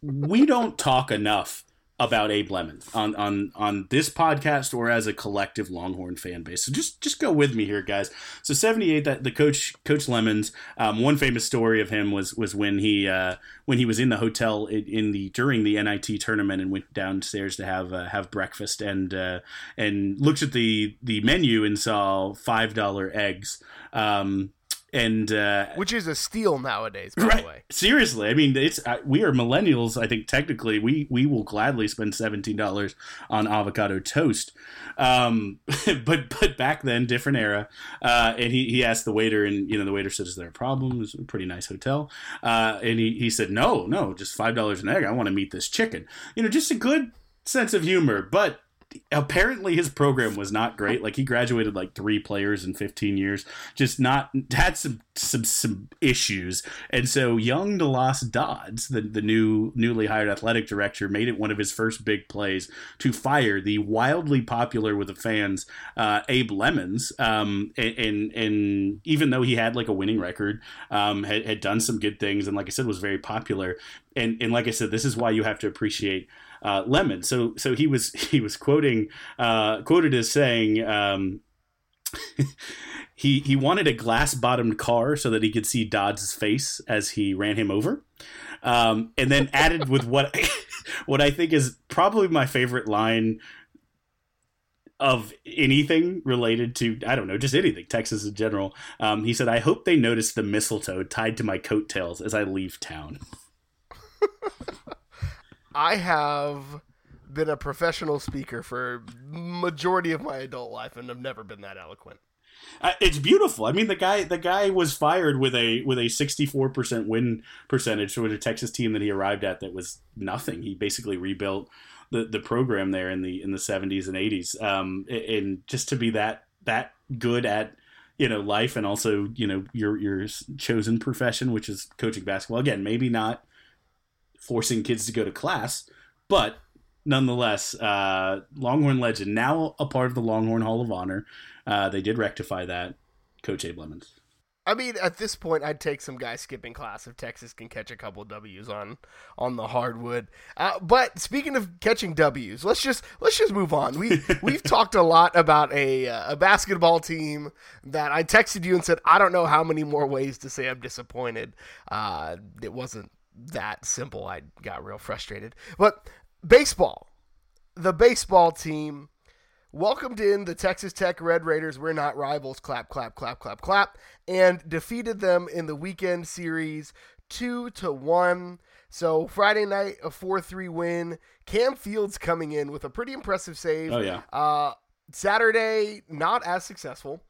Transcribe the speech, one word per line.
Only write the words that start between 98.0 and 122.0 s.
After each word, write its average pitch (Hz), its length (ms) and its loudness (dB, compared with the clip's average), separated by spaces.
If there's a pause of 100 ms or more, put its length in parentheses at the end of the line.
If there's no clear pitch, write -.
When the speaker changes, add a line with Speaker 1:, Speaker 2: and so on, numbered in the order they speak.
Speaker 1:
in 104 80 -6
general. 101 400 -2 (260)
Um, 107 260 2
he 117 100 2
said, 123 140 0
"I 117 100 4
hope 170 240 0
they 175 140 4
notice 117 340 2
the 113 100 -2
mistletoe 101 640 -2
tied 113 340 -4
to 117 60 -4
my 95 140 -2
coattails 92 640 -4
as 104 120 -6
I 107 100 0
leave 95 360 -6
town." 78 440 -14
<laughs> - 60 -18 (2500)
Speaker 2:
I 165 220 2
have 147 880 -2 (500)
been 156 180 -2
a 147 80 0
professional 147 640 -2
speaker 131 440 -10
for 123 400 -8 (260)
majority 175 840 -2
of 151 80 -4
my 139 160 -8
adult 127 340 -12
life 117 240 -12
and 123 140 -14
have 120 100 -12
never 123 240 -10
been 101 180 -18
that 98 160 -16
eloquent. 87 420 -20 (640)
Speaker 1:
Uh, 185 200 2
it's 165 180 6
beautiful. 247 460 4
I 135 80 2
mean, 220 140 2
the 196 80 0
guy, 190 280 2
the 170 140 -2
guy 185 320 2
was 175 260 2
fired 151 440 2
with 131 140 2
a, 117 280 2
with 127 180 0
a 117 80 2
sixty-four 139 640 0
percent 117 380 -2
win 113 360 0 (240)
percentage 107 500 0
with 113 140 0
a 104 60 -4
Texas 113 340 -4
team 113 220 -2
that 101 80 0
he 104 100 0
arrived 98 320 -2
at 92 160 -2
that 92 140 -10
was 90 260 -12 (160)
nothing. 98 460 -6
He 98 140 -6
basically 101 420 -4
rebuilt 98 520 -4 (400)